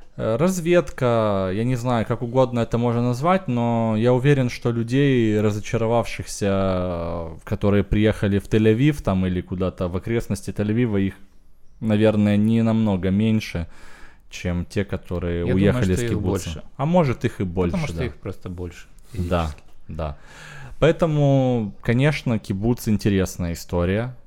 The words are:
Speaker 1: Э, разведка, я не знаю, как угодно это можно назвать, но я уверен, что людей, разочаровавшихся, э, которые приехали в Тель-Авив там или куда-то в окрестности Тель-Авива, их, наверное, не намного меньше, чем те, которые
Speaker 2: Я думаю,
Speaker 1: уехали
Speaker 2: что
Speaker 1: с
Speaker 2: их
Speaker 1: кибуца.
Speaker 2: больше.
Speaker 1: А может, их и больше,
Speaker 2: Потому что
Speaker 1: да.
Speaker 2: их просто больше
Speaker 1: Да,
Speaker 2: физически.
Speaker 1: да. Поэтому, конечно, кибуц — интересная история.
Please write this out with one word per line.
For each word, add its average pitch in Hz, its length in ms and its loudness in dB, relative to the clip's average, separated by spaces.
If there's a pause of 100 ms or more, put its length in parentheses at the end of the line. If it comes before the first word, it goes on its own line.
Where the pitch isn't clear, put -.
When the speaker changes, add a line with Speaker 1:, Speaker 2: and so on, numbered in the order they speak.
(180)
Speaker 1:
Э, 113 200 0
разведка, 135 1160 2
я 107 100 -2
не 127 120 0
знаю, 120 300 0
как 113 160 -4
угодно 123 400 0
это 113 160 -2
можно 120 240 0
назвать, 143 460 0
но 117 500 0
я 117 160 4
уверен, 131 360 4
что - 220 -2
людей, 117 720 2
разочаровавшихся, 107 1080 -2
э, 90 800 -2 (140)
которые 101 400 2
приехали 104 560 2
в - 100 -8
Тель-Авив 113 520 4
там 95 240 0
или 90 160 -2
куда-то 90 460 -4
в 85 80 -4
окрестности 110 560 -4
Тель-Авива, 107 480 0
их, 98 140 0 (680)
наверное, 104 560 4
не 113 260 4
намного 110 480 2
меньше, 104 560 0 (600)
чем 87 360 -4
те, - 180 -2
которые 85 560 -4
Speaker 2:
Я 87 140 0
думаю, - 20 2
Speaker 1:
уехали 98 380 2
Speaker 2:
что 92 80 0
Speaker 1:
с - 20 0
Speaker 2:
их 117 60 -2
Speaker 1:
кибуца. 92 180 -2
Speaker 2:
больше. 90 340 -4 (160)
Speaker 1:
А 135 80 -2
может, 151 400 2
их - 160 -4
и - 20 -2
больше, 90 280 -2
Speaker 2:
Потому 170 160 -2
что 85 100 -6
Speaker 1:
да. 131 80 -4
Speaker 2:
их 117 100 -8
просто - 340 -12
больше 90 380 -12 (260)
Speaker 1:
Да, 87 320 -2
Speaker 2:
физически. 76 180 -8 (240)
Speaker 1:
да. 76 300 -8 (600)
Поэтому, 139 1040 2
конечно, 127 580 0
кибуц — 110 480 -2
интересная 95 680 0
история. 95 600 -2 (120)